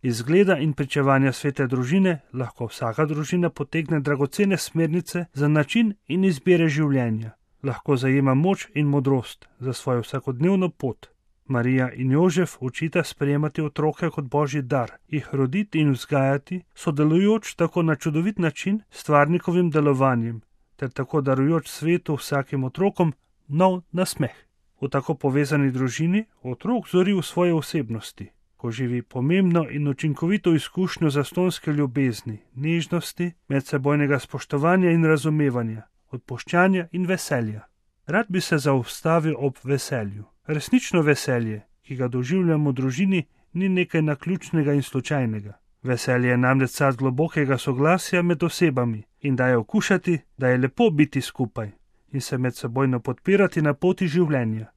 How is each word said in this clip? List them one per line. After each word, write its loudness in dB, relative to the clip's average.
Iz -2
zgleda 4
in 0
pričevanja 2
svete -2
družine 2
lahko -8
vsaka -4
družina 0
potegne -4
dragocene 0
smernice -2
za 0
način 2
in 0
izbire 4
življenja. 0
Lahko -2
zajema 2
moč 0
in 0
modrost 0
za -6
svojo -2
vsakodnevno 0
pot. -8
Marija 0
in -2
Jožef 2
učita -4
sprejemati -2
otroke -2
kot -8
božji -2
dar, -2
jih -6
roditi -2
in 4
vzgajati, -2
sodelujoč 0
tako 0
na 2
čudovit -2
način -2
s -20
stvarnikovim 2
delovanjem, 0
ter -8
tako -4
darujoč 0
svetu -2
vsakim -4
otrokom 0
nov 2
nasmeh. -2
V -4
tako -2
povezani 2
družini -2
otrok -4
zori 2
v -2
svoje 0
osebnosti. -4
Ko -6
živi -4
pomembno 2
in -4
učinkovito 0
izkušnjo 0
zastonske -2
ljubezni, -2
nežnosti, -4
medsebojnega 0
spoštovanja 0
in 4
razumevanja, 0
odpuščanja 0
in -4
veselja. -4
Rad 0
bi -2
se 0
zaustavil 0
ob -2
veselju. -4
Resnično 0
veselje, 0
ki -12
ga -2
doživljamo 0
v 0
družini, 0
ni -2
nekaj 0
naključnega -2
in 2
slučajnega. -4
Veselje 0
je 2
namreč 2
sad 0
globokega 0
soglasja 0
med 0
osebami 0
in 0
daje 2
okušati, 0
da 0
je 4
lepo 2
biti 2
skupaj -6
in -4
se -6
medsebojno -2
podpirati 0
na 2
poti 0
življenja. 0